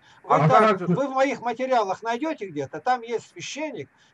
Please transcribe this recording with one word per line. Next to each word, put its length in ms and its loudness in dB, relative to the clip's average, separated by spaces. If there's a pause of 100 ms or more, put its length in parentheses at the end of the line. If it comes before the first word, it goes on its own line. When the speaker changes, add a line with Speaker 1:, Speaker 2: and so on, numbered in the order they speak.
(240)
Speaker 1:
Вы 100 0
Speaker 2:
А 140 4
Speaker 1:
там, 0 -
Speaker 2:
как 320 6
же 60 -6
Speaker 1:
вы 220 0
в 40 -8
моих 280 2
материалах 600 -2
найдёте 460 -6
где-то, 320 -8
там 220 -2
есть 280 -8
священник, 580 -10 (240)